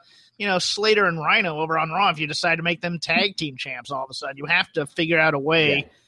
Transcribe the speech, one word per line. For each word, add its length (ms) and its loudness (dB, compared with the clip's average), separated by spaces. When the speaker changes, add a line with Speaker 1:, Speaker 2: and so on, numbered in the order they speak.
Speaker 1:
you 80 -6
know, 120 2
Slater 460 2
and 140 0
Rhino 420 0
over 180 0
on 120 0
Raw. 180 2
If 100 0
you 80 -4
decide 300 0
to 60 -4
make 180 -2
them 180 -4
tag 380 -2
team 220 -6
champs 320 -12
all 140 -6
of 60 -12
a 40 -14
sudden, 240 -10
you 80 -10
have 260 0
to 140 -2
figure 340 0
out 140 4
a 40 0
way 420 2
Speaker 2:
Yeah. 40 -2